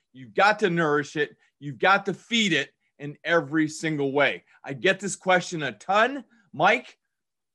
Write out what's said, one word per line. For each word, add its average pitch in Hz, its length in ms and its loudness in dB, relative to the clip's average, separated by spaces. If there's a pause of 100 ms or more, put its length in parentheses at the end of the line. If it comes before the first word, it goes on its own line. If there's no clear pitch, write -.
(120)
You've 127 220 -20
got 208 260 4
to 208 100 0
nourish 151 460 0
it. 147 220 -4 (240)
You've 143 180 -12
got 196 280 4
to 190 60 -4
feed 220 380 -2
it 143 220 -2 (260)
in 147 240 -12
every 156 460 0
single 151 420 -4
way. 131 320 0 (180)
I 139 120 -12
get 185 260 0
this 202 160 -6
question 180 480 -2
a 131 80 -4
ton. 226 540 -2 (260)
"Mike, 208 460 0 (580)